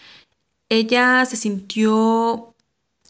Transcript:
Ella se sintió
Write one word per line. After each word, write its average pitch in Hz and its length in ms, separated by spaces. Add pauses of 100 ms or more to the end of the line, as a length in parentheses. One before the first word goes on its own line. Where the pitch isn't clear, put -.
(680)
Ella 247 580
se 254 100
sintió 220 1160 (560)